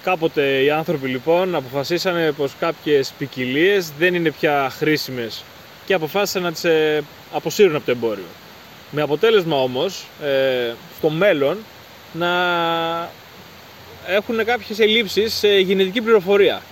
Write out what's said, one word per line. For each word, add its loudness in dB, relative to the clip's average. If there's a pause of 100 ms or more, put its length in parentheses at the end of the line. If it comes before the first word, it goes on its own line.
Κάποτε 0
οι 4
άνθρωποι, -2
λοιπόν, 0
αποφασίσανε -2
πως -2
κάποιες 0
ποικιλίες 0
δεν 2
είναι 0
πια 0
χρήσιμες -4 (420)
και 0
αποφάσισαν -2
να -2
τις, -10
ε, 2 (300)
αποσύρουν 2
από -4
το 0
εμπόριο. -2 (680)
Με -4
αποτέλεσμα 2
όμως, -4 (180)
ε, 0 (260)
στο 0
μέλλον 2 (560)
να -2 (1800)
έχουν -2
κάποιες -4
ελλείψεις 2
σε 0
γενετική 2
πληροφορία. 4 (100)